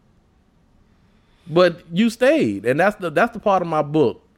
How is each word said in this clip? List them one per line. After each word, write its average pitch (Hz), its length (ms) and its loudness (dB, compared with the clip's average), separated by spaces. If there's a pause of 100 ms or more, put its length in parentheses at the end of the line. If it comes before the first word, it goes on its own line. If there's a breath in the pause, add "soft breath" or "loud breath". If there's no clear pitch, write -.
(1500)
But 170 360 2 (100)
you 220 180 0
stayed. 208 540 0
And 131 160 0
that's 202 160 0
the, 170 140 -8
that's 185 220 0
the 208 80 -14
part 190 220 0
of 175 60 -6
my 156 140 -2
book 143 400 -2 (160)